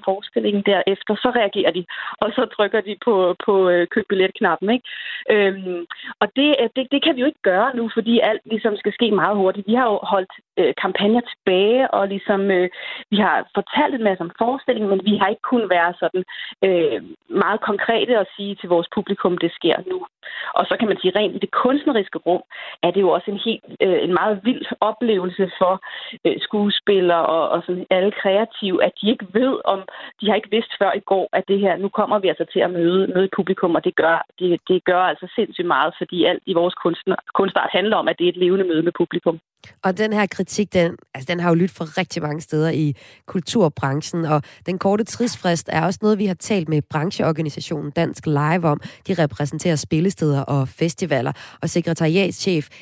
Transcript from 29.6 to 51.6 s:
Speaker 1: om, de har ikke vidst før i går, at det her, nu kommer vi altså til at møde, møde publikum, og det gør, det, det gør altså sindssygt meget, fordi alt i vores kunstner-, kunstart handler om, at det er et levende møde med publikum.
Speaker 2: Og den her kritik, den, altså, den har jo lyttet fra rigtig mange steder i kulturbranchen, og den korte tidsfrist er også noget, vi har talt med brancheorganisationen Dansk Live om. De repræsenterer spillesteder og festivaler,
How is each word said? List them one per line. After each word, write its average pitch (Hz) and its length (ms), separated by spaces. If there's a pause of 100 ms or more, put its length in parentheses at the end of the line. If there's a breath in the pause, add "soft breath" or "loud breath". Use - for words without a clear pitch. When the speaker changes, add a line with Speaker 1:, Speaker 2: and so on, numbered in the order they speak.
Speaker 1:
om, 190 60 (400 loud breath)
de 196 80
har 208 80
ikke 208 200
vidst - 260
før 190 100 (100)
i - 100
går, 190 140 (120)
at 185 100
det 196 180
her, 180 80 (100)
nu 202 60 (100)
kommer 208 200
vi 190 80
altså 160 260
til 185 120
at 180 120
møde, 175 240 (140)
møde 190 220
publikum, 185 400
og 165 100
det 180 80
gør, 160 220 (220)
det, 180 100 (180)
det 185 120 (100)
gør 180 220
altså 180 240
sindssygt 175 400
meget, 151 240
fordi 180 240
alt 175 280
i - 20
vores 170 300
kunstner-, - 400 (160)
kunstart 196 380
handler 202 200
om, 151 100
at 165 100
det 170 80
er 175 80
et 180 100
levende 185 280
møde 160 120
med 170 80 (100)
publikum. 170 380 (440 loud breath)
Speaker 2:
Og 185 140
den 214 160
her 208 120
kritik, - 480
den, 175 240 (160)
altså, 135 180
den 175 80
har 175 100
jo 165 60
lyttet 175 220
fra 165 80
rigtig 165 360
mange 147 200
steder 156 280
i 151 260 (300 loud breath)
kulturbranchen, 160 1000
og 147 160 (240 loud breath)
den 180 140
korte 208 240
tidsfrist - 680
er 160 140
også 190 160
noget, 214 180
vi 208 60
har 185 80
talt 165 360
med 151 120
brancheorganisationen 151 1080
Dansk - 360
Live 156 400
om. 147 120 (280 loud breath)
De 196 60 (100)
repræsenterer 151 520
spillesteder 156 640
og 135 260
festivaler, 151 640 (300 loud breath)